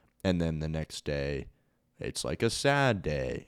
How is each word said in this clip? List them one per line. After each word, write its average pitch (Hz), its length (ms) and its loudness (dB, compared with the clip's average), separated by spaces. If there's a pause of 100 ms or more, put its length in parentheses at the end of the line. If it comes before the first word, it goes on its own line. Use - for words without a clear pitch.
(240)
and 90 180 4
then 80 180 0
the 78 100 -4
next 78 360 -6
day, 71 420 -2 (520)
it's, - 260 -6
like, 76 180 -2
a 117 60 4
sad 139 520 4
day, 67 460 -2